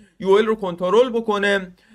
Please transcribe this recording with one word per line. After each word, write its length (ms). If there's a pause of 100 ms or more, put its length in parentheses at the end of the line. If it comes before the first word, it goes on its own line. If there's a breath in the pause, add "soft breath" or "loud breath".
(200 soft breath)
یوئل 260
رو 80
کنترل 560
بکنه 640 (220 soft breath)